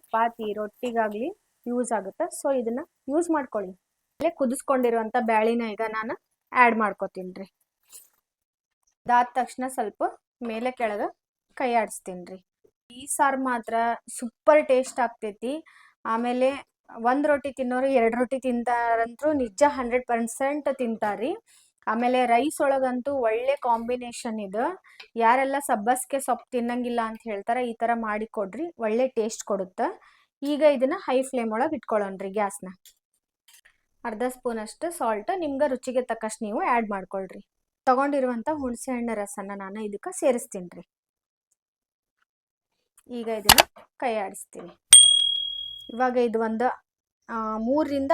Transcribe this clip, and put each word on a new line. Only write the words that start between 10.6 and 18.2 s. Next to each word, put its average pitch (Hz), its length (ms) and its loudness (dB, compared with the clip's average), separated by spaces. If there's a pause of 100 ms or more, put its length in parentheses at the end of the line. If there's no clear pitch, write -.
ಕೆಳಗ 220 300 -2 (520)
ಕೈ 240 200 -2
ಆಡಿಸ್ತೀನ್ರಿ. 185 720 -4 (460)
ಈ 254 140 -16
ಸಾರ್ 277 320 2
ಮಾತ್ರ 247 360 -2 (460)
ಸೂಪರ್ 302 480 4
ಟೇಸ್ಟ್ 254 320 2
ಆಗ್ತೈತಿ. 233 640 -6 (420)
ಆಮೇಲೆ 247 640 0 (280)
ಒಂದ್ 262 320 2
ರೊಟ್ಟಿ 285 240 0
ತಿನ್ನೋರು 254 340 -2
ಎರಡ್ 233 300 4
ರೊಟ್ಟಿ 254 240 -2